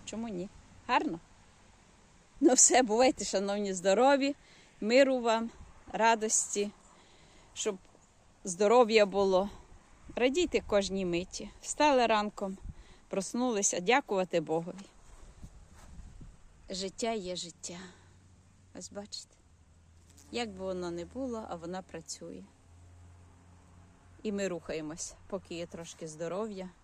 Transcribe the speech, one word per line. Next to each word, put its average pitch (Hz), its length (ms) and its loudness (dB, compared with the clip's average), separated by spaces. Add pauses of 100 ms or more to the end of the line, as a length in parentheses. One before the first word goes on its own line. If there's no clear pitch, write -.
Чому 226 240 -8
ні? 190 200 -8 (380)
Гарно? 247 340 0 (1200)
Ну 269 140 8
все, 262 280 6
бувайте, 226 420 2
шановні, 202 500 -2
здорові, 254 600 4 (460)
миру 254 400 4
вам, 226 300 0 (420)
радості, 214 800 0 (840)
щоб 202 240 -4 (640)
здоров'я 208 640 6
було. 196 440 2 (680)
Радійте 262 440 2
кожній 196 460 0
миті. 180 440 -6 (100)
Встали 262 460 4
ранком, 208 520 -2 (500)
проснулися, 208 720 0
дякувати 185 600 2
Богові. 170 460 -4 (1800)
Життя 196 420 -6
є 180 240 -6
життя. 175 420 -14 (1000)
Ось - 140 -16
бачите, - 440 -14 (960)
як 233 180 -6
би 190 140 -12
воно 180 260 -6
не 170 140 -8
було, 240 440 -8
а 175 60 -8
вона 175 280 -10
працює. 170 640 -14 (1800)
І 220 100 -4
ми 196 160 -4
рухаємось, 160 680 -8 (120)
поки 180 280 -10
є 170 120 -8
трошки 170 420 -14
здоров'я. 180 640 -8 (120)